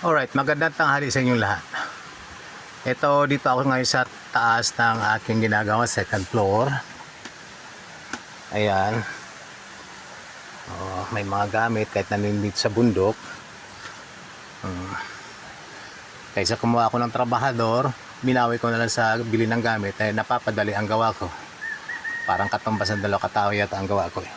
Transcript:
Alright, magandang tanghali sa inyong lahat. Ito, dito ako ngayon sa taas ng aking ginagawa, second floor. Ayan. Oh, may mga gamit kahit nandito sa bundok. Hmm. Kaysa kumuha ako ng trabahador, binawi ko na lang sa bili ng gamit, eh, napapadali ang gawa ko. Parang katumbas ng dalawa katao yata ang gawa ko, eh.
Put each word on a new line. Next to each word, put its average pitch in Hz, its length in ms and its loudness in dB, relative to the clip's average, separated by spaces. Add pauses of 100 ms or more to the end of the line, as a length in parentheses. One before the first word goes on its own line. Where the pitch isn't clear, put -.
Alright, 156 320 2
magandang 147 400 2
tanghali 143 320 4
sa 131 160 2
inyong 123 160 4
lahat. 101 240 0 (1200)
Ito, 143 480 4
dito 143 160 2
ako 131 240 4
ngayon 127 160 2
sa 131 160 4 (320)
taas 117 400 4
ng 113 240 4 (160)
aking 110 240 0
ginagawa, 110 480 4
second 98 400 -2
floor. 107 400 4 (1800)
Ayan. 104 480 2 (1700)
Oh, 92 480 -6
may 104 80 -2
mga 98 240 2
gamit 110 480 2
kahit 98 160 0
nandito 104 480 0
sa - 80 2
bundok. 107 480 6 (1500)
Hmm. 90 260 -6 (1400)
Kaysa 104 240 0
kumuha 117 320 4
ako 120 80 2
ng 120 160 0
trabahador, 120 800 2 (240)
binawi 120 400 2
ko 120 80 0
na 117 160 2
lang 113 80 0
sa 113 240 2
bili 113 320 2
ng 113 160 2
gamit, 107 400 0
eh, 107 80 2
napapadali 107 640 0
ang 104 160 0
gawa 110 240 2
ko. 90 160 -6 (960)
Parang 98 240 0
katumbas 107 400 0
ng 104 80 0
dalawa 98 240 0
katao 104 320 2
yata 101 240 0
ang 98 80 -2
gawa 95 240 0
ko, - 80 -6
eh. - 180 -10